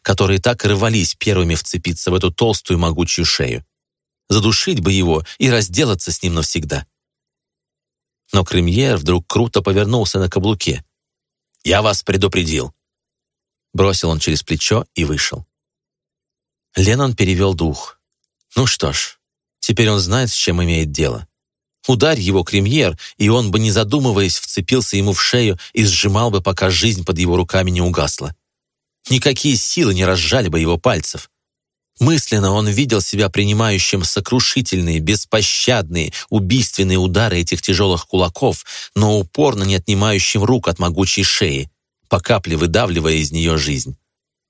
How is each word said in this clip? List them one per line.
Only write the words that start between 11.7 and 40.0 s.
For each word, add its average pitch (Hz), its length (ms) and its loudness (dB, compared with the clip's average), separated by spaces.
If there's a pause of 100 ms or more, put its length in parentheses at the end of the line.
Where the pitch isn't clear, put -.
вас 107 220 0
предупредил», — 87 680 0 (1000)
бросил 95 360 0
он 80 100 -2
через 78 240 -2
плечо 82 500 -2
и 82 120 -2
вышел. - 420 -4 (1300)
Леннон 120 400 2
перевел 95 380 2
дух. 80 460 -4 (580)
«Ну 131 80 4
что - 260 -2
ж, - 280 -6 (420)
теперь 110 280 2
он 104 100 2
знает, 107 320 0
с - 20 -4
чем 87 280 0
имеет 82 300 0
дело». 69 380 -4 (600)
Ударь 131 300 2
его, 95 240 2
Кремьер, 101 560 0 (180)
и 104 120 2
он 113 200 4
бы, 95 80 2
не 110 140 2
задумываясь, 104 640 2
вцепился - 580 -2
ему 98 180 2
в - 100 -2
шею 110 340 0 (160)
и 117 100 2
сжимал 104 460 2
бы, 101 100 0
пока 95 300 0
жизнь 92 340 0
под 85 140 -4
его 87 180 2
руками 92 360 0
не 87 100 0
угасла. 85 540 -2 (720)
Никакие 131 460 2
силы 110 400 0
не 92 100 2
разжали 92 440 0
бы 80 100 0
его 82 180 2
пальцев. - 540 -4 (680)
Мысленно 113 520 2
он 107 160 0
видел 110 340 0
себя 101 280 0
принимающим 101 760 0
сокрушительные, 92 960 0
беспощадные, 90 1120 0 (160)
убийственные 95 680 0
удары 92 400 2
этих 85 240 -4
тяжелых 92 420 0
кулаков, 92 600 0 (280)
но 107 240 4
упорно 104 460 0
не 98 100 0
отнимающим 98 720 0